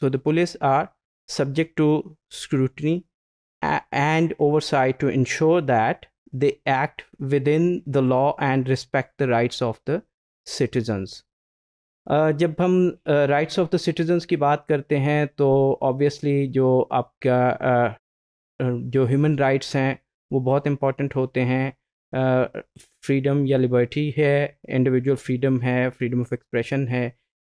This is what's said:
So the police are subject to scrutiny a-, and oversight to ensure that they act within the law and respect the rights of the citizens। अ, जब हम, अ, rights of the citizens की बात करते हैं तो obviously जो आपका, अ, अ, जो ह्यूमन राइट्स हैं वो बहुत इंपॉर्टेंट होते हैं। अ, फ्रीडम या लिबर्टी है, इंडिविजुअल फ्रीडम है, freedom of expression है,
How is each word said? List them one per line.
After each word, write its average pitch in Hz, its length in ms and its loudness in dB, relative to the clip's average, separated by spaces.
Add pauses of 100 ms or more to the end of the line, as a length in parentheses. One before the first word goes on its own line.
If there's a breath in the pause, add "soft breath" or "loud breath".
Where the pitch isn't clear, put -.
So 135 60 0
the 135 120 -2
police 165 400 0
are 143 260 2 (440)
subject 147 380 -2 (120)
to 151 220 2 (300)
scrutiny 147 680 -2 (640)
a-, 147 300 -4
and 156 480 0
oversight 143 580 2
to 139 180 0
ensure 160 440 2
that 127 340 0 (400)
they 135 160 2 (160)
act 139 640 -4
within 151 500 2 (100)
the 135 140 2
law 131 400 2
and 135 240 0
respect 131 400 -2 (140)
the 139 60 2
rights 120 340 0
of 117 140 -2 (140)
the 170 120 -2 (460)
citizens। 113 640 -4 (1000)
अ, 156 240 2
जब 160 300 -2
हम, 180 360 2 (100)
अ, 147 180 4
rights 147 340 0
of 175 100 0
the 175 200 -2
citizens 170 360 0
की 175 120 -2
बात 147 320 0
करते 147 280 0
हैं 147 300 0
तो 135 560 2
obviously 139 640 0
जो 127 440 2
आपका, 123 580 0
अ, 120 400 0 (760)
अ, 127 80 0
जो 127 340 0
ह्यूमन 143 320 2
राइट्स 139 380 0
हैं 135 280 -2 (280)
वो 135 80 0
बहुत 131 280 0
इंपॉर्टेंट 139 480 -2
होते 131 240 -2
हैं। 131 380 -2 (360)
अ, 131 300 2 (340)
फ्रीडम 139 680 -2
या 135 120 2
लिबर्टी 127 600 0
है, 143 420 0 (100)
इंडिविजुअल 127 480 0
फ्रीडम 127 440 -2
है, 127 300 0
freedom 123 280 -4
of 120 100 -4
expression 123 600 -4
है, 123 280 -4 (300)